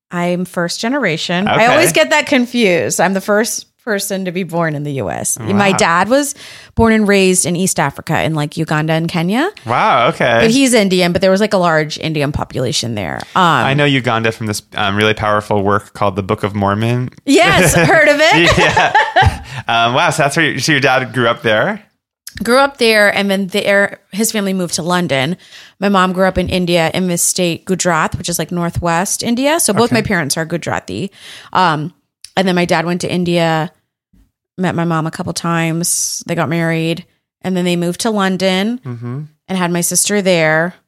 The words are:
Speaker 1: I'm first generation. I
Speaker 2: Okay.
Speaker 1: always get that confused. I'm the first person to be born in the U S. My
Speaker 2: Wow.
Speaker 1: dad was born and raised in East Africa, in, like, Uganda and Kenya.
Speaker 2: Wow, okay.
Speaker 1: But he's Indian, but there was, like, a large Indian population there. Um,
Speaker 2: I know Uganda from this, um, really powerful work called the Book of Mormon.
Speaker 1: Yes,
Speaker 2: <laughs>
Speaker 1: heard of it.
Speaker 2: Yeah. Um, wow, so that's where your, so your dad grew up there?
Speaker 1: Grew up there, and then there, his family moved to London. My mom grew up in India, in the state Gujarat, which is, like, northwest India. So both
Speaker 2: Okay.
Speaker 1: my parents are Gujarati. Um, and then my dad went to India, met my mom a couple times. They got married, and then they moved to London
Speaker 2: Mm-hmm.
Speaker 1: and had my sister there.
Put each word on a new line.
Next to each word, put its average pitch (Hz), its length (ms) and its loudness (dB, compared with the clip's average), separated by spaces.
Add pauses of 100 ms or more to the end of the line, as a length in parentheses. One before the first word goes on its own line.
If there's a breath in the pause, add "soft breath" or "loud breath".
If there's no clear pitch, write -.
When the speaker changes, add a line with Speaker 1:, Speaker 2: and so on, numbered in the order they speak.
Speaker 1:
I'm 175 360 -2
first 175 360 -4
generation. 190 680 -2
I 214 80 2
Speaker 2:
Okay. 226 120 4
Speaker 1:
always 311 240 4
get 311 180 2
that 302 160 2
confused. 226 760 0
I'm 185 140 2
the 190 80 -2
first 214 460 -2 (160)
person 196 420 -4
to 180 60 -6
be 175 100 -4
born 165 320 -2
in 143 80 -6
the 147 120 -6
U 110 180 -4
S. - 280 -6
My 202 300 2
Speaker 2:
Wow. 190 80 2
Speaker 1:
dad 185 320 2
was 277 240 2 (400 loud breath)
born 226 180 4
and 220 160 2
raised 190 380 4
in 180 100 -2
East 180 240 -2
Africa, 143 440 -2
in, 143 100 0
like, 147 240 -4
Uganda 156 360 -2
and 160 140 0
Kenya. 190 400 -2 (160)
Speaker 2:
Wow, 131 440 2
okay. 123 340 2
Speaker 1:
But 113 80 4
he's 262 240 2
Indian, 185 380 2
but 175 100 0
there 190 80 2
was, 190 100 4
like, 214 140 0
a 202 60 2
large 160 400 0
Indian 147 320 -4
population 123 640 -4
there. 78 240 -6 (160)
Um, 185 80 2
Speaker 2:
I 135 320 2
know 143 100 2
Uganda 117 460 2
from 110 160 -6
this, 104 160 -4 (120)
um, 101 200 -2
really 107 180 4
powerful 104 480 0
work 101 320 0
called 101 220 -2
the 98 80 -4
Book 95 180 -2
of 101 140 -4
Mormon. 110 560 -2 (160)
Speaker 1:
Yes, 294 480 4
Speaker 2:
<laughs> 180 160 4
Speaker 1:
heard 320 160 4
of 285 120 4
it. 349 380 4
Speaker 2:
Yeah. - 360 2 (720 loud breath)
Um, 117 260 2
wow, 160 160 2
so 151 140 0
that's 143 120 0
where 165 140 2
your, - 100 -4
so 131 120 0
your 139 100 2
dad 127 320 0
grew 123 140 2
up 117 160 -2
there? 120 400 0 (600)
Speaker 1:
Grew 233 140 2
up 277 220 2
there, 220 360 4
and 202 140 0
then 196 200 -2
there, 202 500 0 (120)
his 220 200 -2
family 196 220 -2
moved 180 200 -4
to - 80 -4
London. 165 560 -2 (420 loud breath)
My 196 100 0
mom 190 220 2
grew 185 140 0
up 185 140 0
in 180 100 -2
India, 175 460 0
in 185 120 0
the 175 120 -2
state - 460 -2
Gujarat, 175 520 0
which 180 120 -8
is, 170 100 -6
like, 160 120 -6
northwest 175 720 -2
India. 269 380 0
So 220 140 0
both 233 180 2
Speaker 2:
Okay. 247 60 2
Speaker 1:
my 220 40 0
parents 175 360 -2
are 165 80 -4
Gujarati. 156 680 -6 (420 loud breath)
Um, 165 400 0 (420)
and 190 120 0
then 180 80 2
my 175 100 2
dad 170 200 0
went 175 160 -4
to - 80 -4
India, 165 640 0 (840)
met 180 180 -2
my 170 80 -2
mom 160 240 0
a 160 40 -6
couple 175 200 -8
times. 165 960 -2
They 170 80 -4
got 160 140 -2
married, 165 560 -2 (360)
and 185 140 -4
then 180 80 0
they 175 140 0
moved 175 240 -2
to 240 100 0
London 190 720 0
Speaker 2:
Mm-hmm. 120 360 -8 (260)
Speaker 1:
and 185 100 -4
had 180 140 0
my 175 100 0
sister 190 400 0
there. 165 520 2 (140)